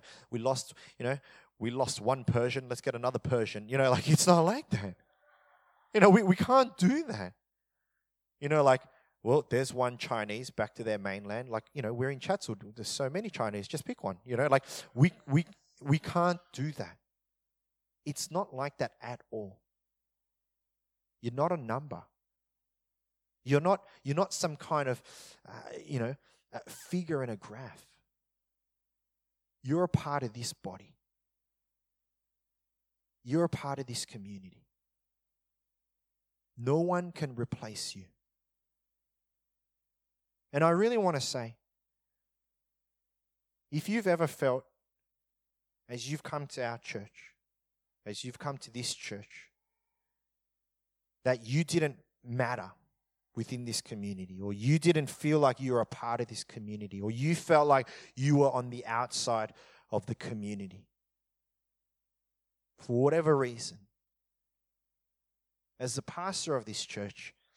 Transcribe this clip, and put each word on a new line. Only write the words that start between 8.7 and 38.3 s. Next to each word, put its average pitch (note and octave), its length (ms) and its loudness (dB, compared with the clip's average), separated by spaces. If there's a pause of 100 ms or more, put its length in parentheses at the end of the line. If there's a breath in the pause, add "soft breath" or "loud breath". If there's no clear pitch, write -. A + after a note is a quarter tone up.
"Well, C3+ 260 4
there's B2+ 240 0
one B2 280 -2
Chinese A2 500 -4
back - 260 -6
to A2+ 80 -10
their G#2+ 140 0
mainland." G2+ 520 -6
Like, A2 160 -6 (100)
you - 80 -4
know, A2 100 -4
we're B2+ 160 -2
in C3+ 100 -6
Chatswood. F#3 400 -4 (160)
There's A2 120 -10
so C3+ 200 -4
many G3 220 -6
Chinese. G#2 380 -4
Just - 180 -8
pick - 180 -10
one. F#2+ 220 -6
You B2 100 -4
know, C#3 120 2
like, C3+ 160 6 (320 loud breath)
we, D3 160 6 (160)
we, D3 180 2 (340)
we C#3+ 200 2
can't F3 400 0 (140)
do D3 180 -6
that. F2+ 260 -12 (1040)
It's - 280 -8
not F3 200 -4
like C3+ 280 -6
that B2 200 -4
at A#2+ 300 -12
all. G#2 300 -10 (1600)
You're A#2 120 -6
not D3+ 180 0
a F3 60 -2
number. A#2 440 -8 (1400)
You're C#3 140 4
not, F3+ 240 2 (220 loud breath)
you're C#3 100 -4
not F#3+ 180 0
some D#3 220 -4
kind D3 320 -2
of, B2+ 160 -2 (420 loud breath)
uh, - 60 -20 (340)
you C3+ 140 -4
know, A#2+ 160 -4 (380 soft breath)
uh, A#2+ 120 -10
figure E3+ 600 -6
in A#2+ 40 -6
a G#2+ 60 -6
graph. A2 540 -16 (1700)
You're D#3 200 2
a F3 60 4
part C#3+ 340 0
of A2 80 -6
this A#2 220 -8
body. - 420 -14 (2250)
You're D3+ 180 2
a E3 60 2
part C#3 300 -6
of C3+ 60 -8
this A#2+ 200 -8
community. G2 600 -16 (1900)
No C3 220 2
one F3 320 0
can C#3 240 -8
replace A2+ 600 -8
you. F#2 80 -16 (2500)